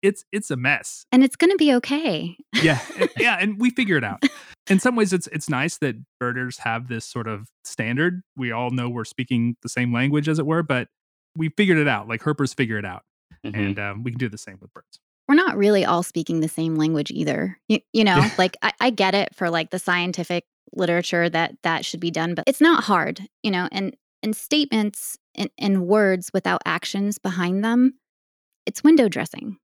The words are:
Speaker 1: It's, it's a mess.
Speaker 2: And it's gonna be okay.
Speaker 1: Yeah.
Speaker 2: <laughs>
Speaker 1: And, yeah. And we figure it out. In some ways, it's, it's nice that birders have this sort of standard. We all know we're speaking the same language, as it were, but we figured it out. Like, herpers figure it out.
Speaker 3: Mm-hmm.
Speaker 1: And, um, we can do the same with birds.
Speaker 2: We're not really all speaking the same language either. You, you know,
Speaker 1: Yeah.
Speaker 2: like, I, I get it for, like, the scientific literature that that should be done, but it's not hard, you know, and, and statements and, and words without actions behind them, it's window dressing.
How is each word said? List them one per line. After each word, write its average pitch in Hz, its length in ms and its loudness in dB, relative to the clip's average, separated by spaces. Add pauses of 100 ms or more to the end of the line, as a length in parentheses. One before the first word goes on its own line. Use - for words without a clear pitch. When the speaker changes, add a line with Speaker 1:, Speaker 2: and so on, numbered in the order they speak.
Speaker 1:
It's, 202 320 0
it's 208 180 -6
a 135 60 -2
mess. - 560 -2
Speaker 2:
And 254 100 8
it's 262 140 2
gonna 359 180 4
be 302 200 4
okay. 240 600 -2 (260)
Speaker 1:
Yeah. 156 180 4 (100)
Speaker 2:
<laughs> - 100 -14
Speaker 1:
And, - 180 2
yeah. 220 220 2
And 202 220 -2
we 247 80 4
figure 220 280 0
it 127 60 0
out. 101 200 -6 (460)
In 190 100 6
some 247 180 0
ways, 202 160 2
it's, 180 140 -2
it's - 220 -8
nice 147 280 -2
that 131 180 -2 (260)
birders 123 380 -6
have 117 300 -6
this 117 160 -8
sort 113 220 -8
of 107 200 -10 (160)
standard. 151 600 -2 (120)
We 123 160 -6
all 120 200 -4
know 123 180 -4
we're 120 160 -8
speaking 120 560 -2
the - 80 -10
same 123 240 -2
language, 143 340 0
as 156 100 2
it 156 80 -2
were, 160 180 0
but 127 260 -2 (460)
we 160 140 -2
figured 185 280 4
it 147 100 4
out. 107 200 0
Like, 117 160 -6
herpers 143 320 0
figure 113 240 -2
it 101 60 -6
out. 92 180 -10 (420)
Speaker 3:
Mm-hmm. 107 140 -6
Speaker 1:
And, 101 200 -2
um, 101 240 -8
we 127 80 -4
can 117 60 -8
do 123 100 -2
the 107 120 -10
same 95 200 -18
with 95 140 -20
birds. - 260 -20 (280)
Speaker 2:
We're 277 80 6
not 359 200 4
really 202 300 4
all 175 160 2
speaking 165 380 -2
the 156 80 0
same 160 280 -2
language 156 360 0
either. 160 560 -4
You, 220 120 2 (140)
you 220 100 4
know, 190 140 4
Speaker 1:
Yeah. 214 220 4
Speaker 2:
like, 185 240 2
I, - 160 0
I 254 100 4
get 190 240 0
it 202 220 0
for, 175 160 -2
like, 165 180 -2
the 190 100 -6
scientific 175 680 -2 (280)
literature 170 560 0
that 165 340 -2
that 165 220 -2
should - 140 -8
be 170 120 -4
done, 165 240 -2
but 165 120 -6
it's 269 140 0
not 330 220 6
hard, 170 380 0 (220)
you 208 80 0
know, 180 200 -2
and, 196 240 -6 (280)
and 214 120 -2
statements 220 840 -2 (180)
and, - 140 -6 (100)
and 190 280 0
words 190 460 2
without 185 320 0
actions 202 540 -4
behind 180 440 -2
them, 247 360 2 (680)
it's - 180 -8
window 285 240 8
dressing. 180 560 -6